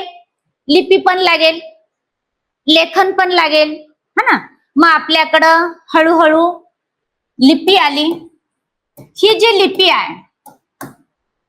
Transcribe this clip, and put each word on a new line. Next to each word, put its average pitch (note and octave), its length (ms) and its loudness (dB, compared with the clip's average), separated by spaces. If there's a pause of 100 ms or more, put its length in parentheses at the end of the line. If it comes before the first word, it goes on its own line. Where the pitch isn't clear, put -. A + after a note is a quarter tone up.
(680)
लिपी F#4 320 2
पण F#4 200 -2
लागेल, E4 400 0 (1080)
लेखन E4 440 0
पण F#4 200 -2
लागेल, D#4 400 0 (460)
है A#4 80 -2
ना? B4 120 0 (380)
मग E4 120 4
आपल्याकडं D#4+ 840 0 (180)
हळूहळू E4 640 2 (880)
लिपी D#4+ 380 2
आली. D4 280 -2 (1120)
ही G#4+ 220 0
जी G#4+ 180 2
लिपी F#4 320 0
आहे, G#3 240 -4 (1400)